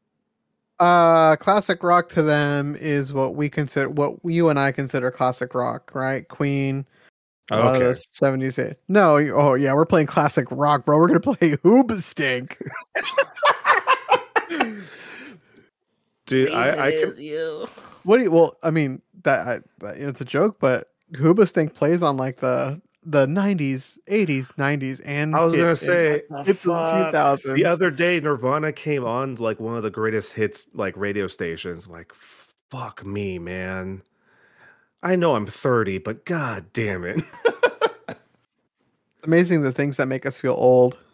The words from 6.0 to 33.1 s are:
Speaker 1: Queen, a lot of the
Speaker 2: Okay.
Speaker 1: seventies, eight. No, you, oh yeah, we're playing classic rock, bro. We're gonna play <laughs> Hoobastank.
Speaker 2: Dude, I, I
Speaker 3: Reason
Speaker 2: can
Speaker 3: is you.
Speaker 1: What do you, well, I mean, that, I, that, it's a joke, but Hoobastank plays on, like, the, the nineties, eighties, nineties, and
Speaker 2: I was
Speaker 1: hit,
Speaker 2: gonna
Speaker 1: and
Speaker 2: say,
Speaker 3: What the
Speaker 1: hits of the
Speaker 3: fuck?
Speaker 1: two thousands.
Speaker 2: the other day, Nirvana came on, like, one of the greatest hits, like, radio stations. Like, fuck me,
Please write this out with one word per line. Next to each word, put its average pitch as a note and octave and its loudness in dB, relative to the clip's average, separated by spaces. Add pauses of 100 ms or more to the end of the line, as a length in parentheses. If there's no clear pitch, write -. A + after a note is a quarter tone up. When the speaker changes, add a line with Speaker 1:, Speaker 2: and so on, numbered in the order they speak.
Speaker 1:
Queen, C#3 -4 (640)
a G#2+ 0
lot B2+ 4
of B2+ 2
the B2 4
Speaker 2:
Okay. B2+ -4 (100)
Speaker 1:
seventies, C3 -2
eight. D3+ -6 (120)
No, F#3 6
you, D3 0
oh C#3+ 4
yeah, C#3 2
we're D#3 2
playing D#3+ 2
classic D3 0
rock, C#3+ 0
bro. D3+ 4
We're E3+ 6
gonna E3 2
play C4 -2
<laughs> D3+ 0
Hoobastank. F#3+ 2 (3750)
Speaker 2:
Dude, C3 2
I, B2 0
I D3 -2
Speaker 3:
Reason D#3 0
Speaker 2:
can - 0
Speaker 3:
is - -20
you. D#3 -10 (380)
Speaker 1:
What G#3+ 6
do C4 2
you, G3 0
well, E3 4
I E3 -2
mean, C#3+ -2 (220)
that, B2 2
I, A#2 -6 (240)
that, G2+ -12
it's C#3 -8
a C3+ -10
joke, E3+ -2
but B2+ 0 (220)
Hoobastank E3 2
plays F3 0
on, C#3+ 0
like, C3 -4
the, C3 -2 (240)
the D3 2
nineties, D#3 -2
eighties, D#3 -2
nineties, C#3 -4
and D3 -4
Speaker 2:
I D#3+ 2
was E3 2
Speaker 1:
hit, - 2
Speaker 2:
gonna E3+ 2
Speaker 1:
and E3 0
Speaker 2:
say, D#3+ 0
Speaker 3:
What - -12
the F#3+ 4
Speaker 1:
hits F3 -10
of F3 0
the E3+ 0
Speaker 3:
fuck? E3 0
Speaker 1:
two D#3 -4
thousands. C#3+ 0
Speaker 2:
the D#3 2
other F3 0
day, E3+ 0
Nirvana D3 -2
came C#3+ -4
on, B2 -4
like, A2 -4
one A2+ -8
of A2 -6
the G#2+ -4
greatest A2 -4
hits, G#2+ -4
like, G2+ -8
radio G2+ -4
stations. E2+ -10
Like, E2 -20 (580)
fuck A#2+ -14
me, G2 -8